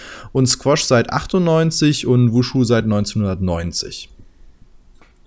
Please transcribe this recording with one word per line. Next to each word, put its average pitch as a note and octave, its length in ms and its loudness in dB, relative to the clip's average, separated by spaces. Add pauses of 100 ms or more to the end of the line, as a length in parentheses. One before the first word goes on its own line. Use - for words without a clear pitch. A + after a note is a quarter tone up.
(320)
und C3 140 2
Squash C#3 380 0
seit A#2 280 2
achtundneunzig D#3+ 920 0
und B2 260 4
Wushu B2 320 2
seit A2+ 220 2
neunzehnhundertneunzig. F#2+ 1200 -4 (1160)